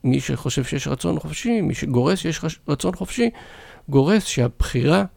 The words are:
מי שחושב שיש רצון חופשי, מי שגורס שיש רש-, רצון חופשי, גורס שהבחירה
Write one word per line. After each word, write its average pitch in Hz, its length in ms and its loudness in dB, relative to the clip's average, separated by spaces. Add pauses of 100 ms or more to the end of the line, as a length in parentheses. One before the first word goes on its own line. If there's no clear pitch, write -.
מי 131 160 2
שחושב 135 440 -2
שיש 139 240 -4
רצון 160 320 -2
חופשי, 196 420 -2
מי - 120 0
שגורס 139 460 2
שיש 160 240 -4
רש-, 160 240 -4
רצון 180 280 -2
חופשי, 233 340 -2 (600)
גורס 147 360 4
שהבחירה 135 800 2 (120)